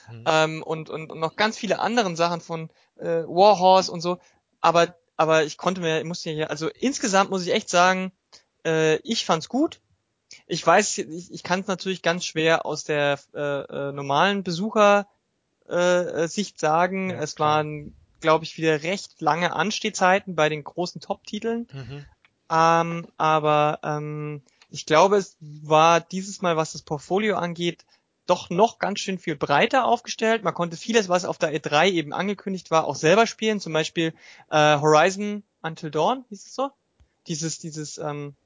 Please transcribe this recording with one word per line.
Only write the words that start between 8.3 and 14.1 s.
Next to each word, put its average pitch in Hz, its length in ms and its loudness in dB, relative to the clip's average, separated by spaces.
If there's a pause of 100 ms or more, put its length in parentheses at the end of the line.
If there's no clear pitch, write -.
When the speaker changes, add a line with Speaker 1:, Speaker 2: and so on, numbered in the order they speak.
Speaker 2:
äh, 160 340 2
ich - 260 -4
fand's 165 240 0
gut. 294 320 -2 (640)
Ich - 180 -6
weiß, 202 320 4
ich, 156 340 -12
ich 175 120 -16
kann's 185 240 -4
natürlich 190 340 -6
ganz 175 240 -2
schwer 160 400 0
aus 151 180 -6
der, 143 360 0 (140)
äh, - 60 -10
äh, 143 540 -6
normalen 151 500 0